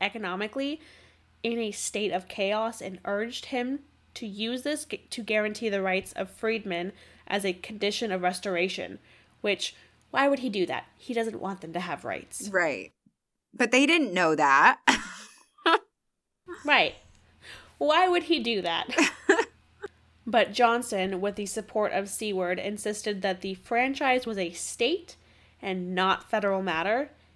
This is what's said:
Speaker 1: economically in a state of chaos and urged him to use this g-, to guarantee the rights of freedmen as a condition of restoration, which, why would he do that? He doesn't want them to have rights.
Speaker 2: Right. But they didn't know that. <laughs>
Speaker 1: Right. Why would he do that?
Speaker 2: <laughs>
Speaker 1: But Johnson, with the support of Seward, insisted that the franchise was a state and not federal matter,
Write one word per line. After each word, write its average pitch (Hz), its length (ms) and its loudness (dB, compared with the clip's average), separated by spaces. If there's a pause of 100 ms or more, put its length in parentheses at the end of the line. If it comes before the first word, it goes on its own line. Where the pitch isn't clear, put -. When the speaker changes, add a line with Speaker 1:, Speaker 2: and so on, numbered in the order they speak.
Speaker 1:
economically 214 800 -4 (640)
in 233 160 -2
a 220 120 -2
state 202 400 -4
of 185 180 -4
chaos 214 540 -2
and 190 220 -10
urged 214 420 -4
him 262 340 -4 (340)
to - 120 -10
use 220 360 -4
this 294 220 -4
g-, - 260 -10
to 240 120 -8
guarantee 214 460 -2
the 196 140 0
rights 190 320 -2
of 190 160 -6
freedmen 208 640 -4 (340)
as 196 180 -2
a 190 80 0
condition 202 580 -4
of 185 120 -2
restoration, 185 760 -2 (420)
which, - 340 -2 (360)
why 277 180 2
would 277 120 2
he 247 100 -4
do 190 160 0
that? 131 200 -6 (100)
He - 180 -10
doesn't 220 260 -2
want 190 200 -8
them 165 140 -14
to 175 60 -2
have 175 240 -8
rights. 120 480 -8
Speaker 2:
Right. 151 400 0 (640)
But 233 160 0
they 262 160 6
didn't 302 260 4
know 175 220 4
that. 147 520 8
<laughs> - 920 0 (840)
Speaker 1:
Right. 254 320 4 (840)
Why 311 300 6
would 349 160 2
he 311 160 2
do 220 200 -2
that? 170 280 -2 (400)
Speaker 2:
<laughs> 330 180 4 (800)
Speaker 1:
But 220 260 4
Johnson, 226 680 2
with 202 140 -2
the 202 120 -6
support 208 460 -2
of 202 160 -2
Seward, 185 520 -2
insisted 208 640 -4
that 190 180 -2
the 190 140 -6
franchise 254 720 0
was 214 120 -4
a 170 140 -2
state - 640 -4 (440)
and 185 320 -4
not 185 380 0
federal 196 320 0
matter, 190 480 -2 (260)